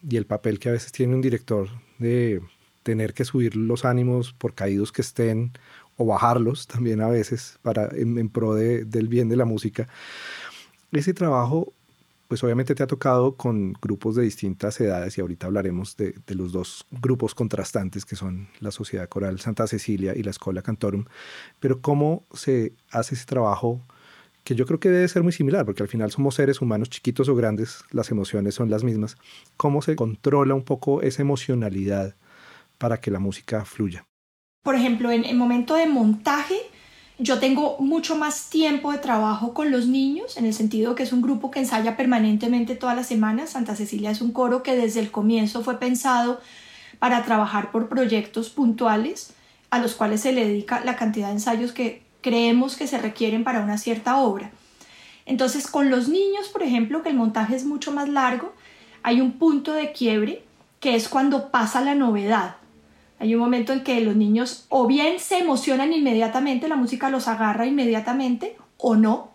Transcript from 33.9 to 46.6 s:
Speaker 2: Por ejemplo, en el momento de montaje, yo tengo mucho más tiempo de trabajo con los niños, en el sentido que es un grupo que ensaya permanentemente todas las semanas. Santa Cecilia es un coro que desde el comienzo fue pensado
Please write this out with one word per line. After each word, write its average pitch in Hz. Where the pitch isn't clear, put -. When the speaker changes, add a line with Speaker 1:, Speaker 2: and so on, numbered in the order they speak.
Speaker 2:
Por 269
ejemplo, 240
en 226
el 247
momento 240
de 330
montaje, 285
yo 254
tengo 277
mucho 320
más 302
tiempo 294
de 285
trabajo 220
con 302
los 247
niños, 269
en 233
el 220
sentido 220
que 262
es 247
un 247
grupo 254
que -
ensaya 226
permanentemente 240
todas 247
las 247
semanas. 226
Santa 220
Cecilia 208
es 214
un 233
coro 254
que 262
desde 226
el 208
comienzo 220
fue 247
pensado 247